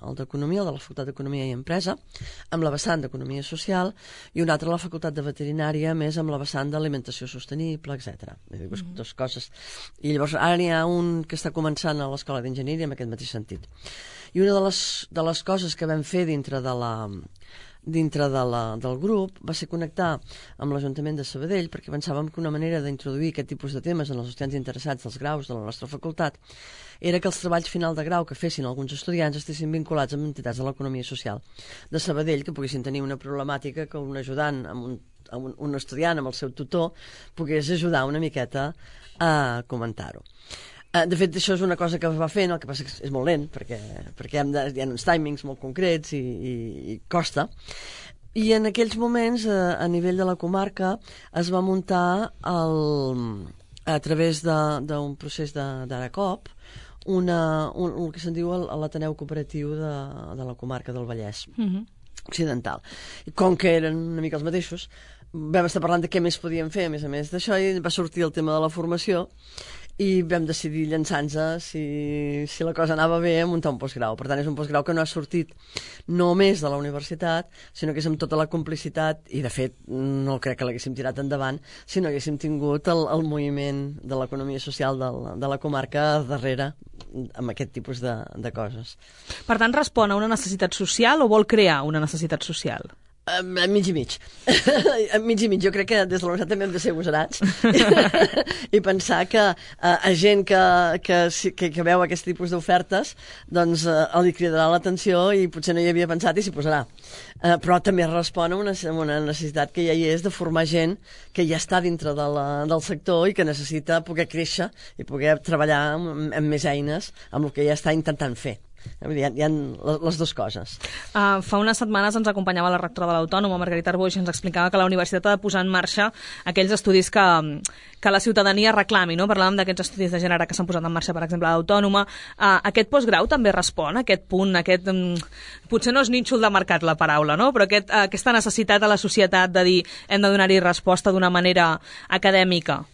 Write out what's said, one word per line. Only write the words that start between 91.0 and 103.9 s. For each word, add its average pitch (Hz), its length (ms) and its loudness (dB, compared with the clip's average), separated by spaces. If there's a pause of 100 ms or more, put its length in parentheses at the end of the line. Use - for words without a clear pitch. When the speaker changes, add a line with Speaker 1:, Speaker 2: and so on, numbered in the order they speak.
Speaker 2:
o 226 80 4
vol 214 160 6
crear 185 400 6
una 156 160 0
necessitat 156 400 -2
social? - 400 -6 (420)
Speaker 1:
Em, 185 300 -4 (160)
mig 202 180 4
i - 20 0
mig. 139 200 -2 (340)
<laughs> 240 800 4
Mig 226 160 4
i 233 80 4
mig. 190 80 4
Jo 185 160 2
crec 196 160 0
que 226 60 4 (100)
des 180 140 0
de 180 80 -2
la - 20 0
universitat 175 220 -2
també 196 160 -2
hem 175 80 -6
de - 20 -2
ser 208 140 0
agosarats 160 480 0 (640)
<laughs> - 720 2
i 214 80 8
pensar 185 420 2
que, 214 240 4
eh, - 460 0
a 190 180 4
gent 202 320 6
que, 190 140 6 (420)
que, 175 160 4 (160)
si, 190 240 -2
que, 175 160 0
que 175 80 -2
veu 180 220 6
aquest 175 240 -4
tipus 175 260 -4
d'ofertes, 185 640 0 (340)
doncs, 170 400 2